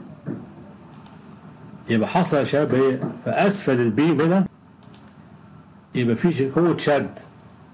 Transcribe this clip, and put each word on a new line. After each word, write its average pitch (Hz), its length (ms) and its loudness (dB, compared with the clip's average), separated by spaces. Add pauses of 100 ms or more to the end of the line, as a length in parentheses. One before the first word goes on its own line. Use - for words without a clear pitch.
(1900)
يبقى 110 200 0
حصل 175 280 2
يا 135 60 2
شباب 139 300 0
ايه؟ 131 260 2 (240)
في 127 60 -6
اسفل 143 520 2
البيم 131 400 2
هنا 175 260 2 (1500)
يبقى 117 200 0
في 175 160 2
ش-، 127 100 -2
قوة 156 360 0
شد، 139 420 0 (540)